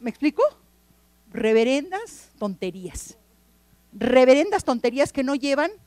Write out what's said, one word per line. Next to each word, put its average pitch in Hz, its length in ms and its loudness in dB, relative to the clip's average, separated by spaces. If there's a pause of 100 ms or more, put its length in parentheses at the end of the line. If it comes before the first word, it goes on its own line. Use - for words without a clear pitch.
¿me 240 100 -8
explico? 294 320 -2 (880)
Reverendas 277 1040 -2
tonterías, 185 800 -10 (760)
reverendas 262 720 4
tonterías 254 480 -2
que 277 120 -4
no 269 100 -4
llevan 277 360 -2 (160)